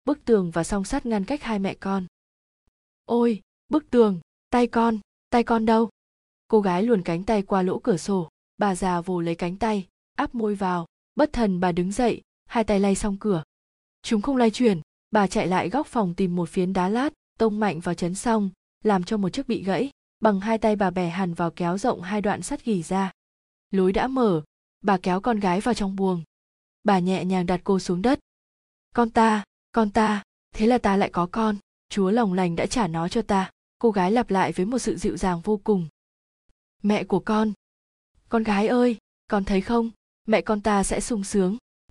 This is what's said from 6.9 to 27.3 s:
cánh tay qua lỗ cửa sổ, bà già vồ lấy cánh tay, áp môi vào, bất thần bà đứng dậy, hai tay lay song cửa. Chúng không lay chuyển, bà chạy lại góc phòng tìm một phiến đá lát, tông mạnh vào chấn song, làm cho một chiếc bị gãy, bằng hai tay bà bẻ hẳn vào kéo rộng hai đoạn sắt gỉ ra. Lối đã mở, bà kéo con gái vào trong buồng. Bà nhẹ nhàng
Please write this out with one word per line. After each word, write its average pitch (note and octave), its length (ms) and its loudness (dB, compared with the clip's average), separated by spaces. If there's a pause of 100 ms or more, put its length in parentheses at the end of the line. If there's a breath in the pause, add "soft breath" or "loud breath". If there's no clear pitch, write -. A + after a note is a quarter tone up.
cánh F3 220 -4
tay G#3+ 180 2
qua G3 200 0
lỗ F#3 160 -2
cửa - 180 0
sổ, F#3+ 320 -2 (280)
bà G3+ 180 0
già F3+ 260 -2
vồ F3+ 200 -4
lấy E3+ 140 -2
cánh F3 220 -6
tay, G#3 320 -2 (260)
áp C#4+ 200 -4
môi A3 200 -2
vào, F3+ 320 -2 (280)
bất D4 180 2
thần G3 280 0
bà F3+ 120 2
đứng F3+ 200 -2
dậy, A3 300 0 (240)
hai A3+ 180 -2
tay G#3 160 2
lay G3 140 4
song G3 260 -2
cửa. F#3 220 0 (600)
Chúng G#3+ 200 0
không C#4 140 0
lay A#3 140 6
chuyển, G#3 300 2 (300)
bà G#3 160 4
chạy G3 200 -2
lại E3+ 220 0
góc B3+ 180 -2
phòng F#3+ 280 -2
tìm F3+ 220 -2
một E3+ 120 -2
phiến F#3 240 -2
đá F#3 160 0
lát, B3 240 -2 (260)
tông G#3+ 220 0
mạnh F#3 200 -2
vào F3 140 -4
chấn F3 200 -4
song, G#3 360 0 (340)
làm G3 200 2
cho A3 120 -4
một G3 120 0
chiếc C4+ 200 -6
bị A3+ 140 -2
gãy, F#3+ 280 -2 (300)
bằng G#3 200 2
hai A3+ 180 -2
tay G#3+ 180 2
bà G3+ 140 0
bẻ F3+ 180 -2
hẳn F3 260 -4
vào E3+ 160 -2
kéo F3 280 -4
rộng G#3+ 240 -2
hai G3+ 180 -4
đoạn G3 220 -4
sắt C#4+ 220 -10
gỉ G3 180 -2
ra. F#3+ 280 -2 (600)
Lối F#3+ 220 2
đã A#3 160 0
mở, A3+ 340 0 (380)
bà G3 180 2
kéo F#3 220 -2
con A3 200 -2
gái F#3 200 0
vào A#3 140 -2
trong G3 220 -4
buồng. F#3 260 -2 (640)
Bà G3 140 4
nhẹ F3+ 260 0
nhàng F#3 220 0